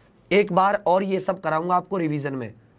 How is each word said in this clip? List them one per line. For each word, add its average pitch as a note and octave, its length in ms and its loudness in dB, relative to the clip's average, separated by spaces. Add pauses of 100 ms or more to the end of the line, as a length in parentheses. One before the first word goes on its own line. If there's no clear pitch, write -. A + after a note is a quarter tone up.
(320)
एक F#3+ 200 2
बार G3 340 2
और F#3 160 4
ये F#3+ 180 -2
सब F#3 200 -4
कराऊंगा E3 360 0
आपको F3+ 200 -2
रिवीजन D3 380 -2
में। A#2 200 -8 (240)